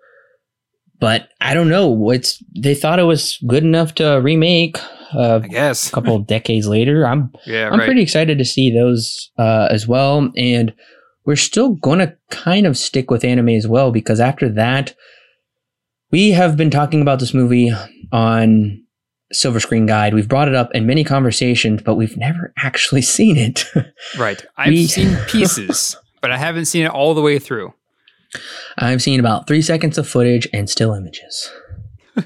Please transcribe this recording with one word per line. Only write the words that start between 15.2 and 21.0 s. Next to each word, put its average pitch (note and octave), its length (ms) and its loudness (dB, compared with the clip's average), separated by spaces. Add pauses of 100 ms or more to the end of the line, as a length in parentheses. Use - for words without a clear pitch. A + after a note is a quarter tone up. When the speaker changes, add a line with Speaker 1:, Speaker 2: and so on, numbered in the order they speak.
Speaker 1:
we G3+ 200 4
have E3+ 260 2
been D#3 120 2
talking D3 320 2
about C#3 180 2
this B2+ 140 -4
movie B2 380 2 (400)
on A2 680 2 (500)
Silver A#2+ 280 -2
Screen A2+ 260 0
Guide. G#2+ 280 2
We've G#2+ 140 0
brought C3+ 200 2
it C3+ 80 0
up B2 200 0
in G#2+ 100 -2
many C#3+ 180 2